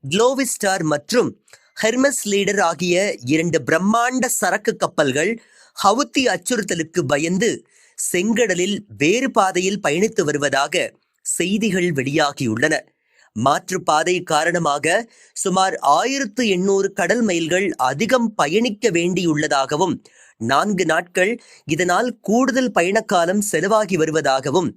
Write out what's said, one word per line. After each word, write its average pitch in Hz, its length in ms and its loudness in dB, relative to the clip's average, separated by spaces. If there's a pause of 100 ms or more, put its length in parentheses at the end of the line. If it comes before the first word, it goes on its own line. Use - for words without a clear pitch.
(100)
குளோவிஸ்டார் 214 720 0
மற்றும் 151 460 0 (460)
ஹெர்மெஸ் 254 480 0
லீடர் 202 360 0
ஆகிய 170 340 0 (300)
இரண்டு 156 380 0
பிரம்மாண்ட 226 640 0
சரக்கு 202 500 -2
கப்பல்கள் 156 560 0 (440)
ஹவுத்தி 262 500 2
அச்சுறுத்தலுக்கு 180 800 -2
பயந்து 165 440 0 (480)
செங்கடலில் 196 800 0 (220)
வேறு 220 320 2
பாதையில் 190 520 0
பயணித்து 180 420 0
வருவதாக 143 600 0 (420)
செய்திகள் 185 680 0
வெளியாகியுள்ளன. 139 840 0 (600)
மாற்றுப்பாதை 165 840 0
காரணமாக 160 760 0 (400)
சுமார் 190 400 0 (160)
ஆயிரத்து 247 560 0
எண்ணூறு 196 440 0
கடல் 196 300 0
மைல்கள் 180 460 0 (140)
அதிகம் 208 520 0
பயணிக்க 208 560 0
வேண்டியுள்ளதாகவும், 160 1040 0 (460)
நான்கு 165 460 0
நாட்கள் 180 480 0 (320)
இதனால் 180 440 0 (100)
கூடுதல் 247 580 0
பயணக்காலம் 196 720 0
செலவாகி 190 460 0
வருவதாகவும் 143 800 0